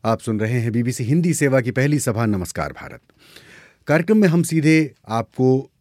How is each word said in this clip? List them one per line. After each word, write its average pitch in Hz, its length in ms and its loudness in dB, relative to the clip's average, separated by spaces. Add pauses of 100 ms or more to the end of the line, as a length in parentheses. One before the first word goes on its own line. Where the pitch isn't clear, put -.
आप 113 140 0
सुन 110 220 -6
रहे 110 120 -2
हैं 117 200 -2
बीबीसी 120 320 -4
हिंदी 160 300 0
सेवा 135 260 2
की 120 100 -4
पहली 139 280 0
सभा 117 280 -2
नमस्कार 90 460 -4
भारत। - 280 -18 (880)
कार्यक्रम 170 300 2
में 202 120 6
हम 170 140 2
सीधे 160 520 2 (140)
आपको 127 640 0 (100)